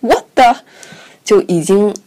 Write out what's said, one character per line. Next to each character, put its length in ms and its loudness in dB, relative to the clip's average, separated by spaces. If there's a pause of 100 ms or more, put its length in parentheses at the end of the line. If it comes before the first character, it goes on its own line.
What 240 -2 (100)
the， 220 2 (680)
就 180 2
已 200 -2
经 320 0 (120)